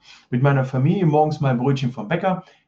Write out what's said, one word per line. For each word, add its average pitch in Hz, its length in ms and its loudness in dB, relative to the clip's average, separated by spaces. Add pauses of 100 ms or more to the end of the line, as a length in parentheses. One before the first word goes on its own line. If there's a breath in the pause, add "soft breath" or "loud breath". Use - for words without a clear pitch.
(300 loud breath)
mit 127 120 -2
meiner 139 220 2
Familie 160 400 0
morgens 151 360 2
mal 139 100 0
ein 120 80 0
Brötchen 135 340 -2
vom 104 160 -10
Bäcker. 180 360 -2 (240 loud breath)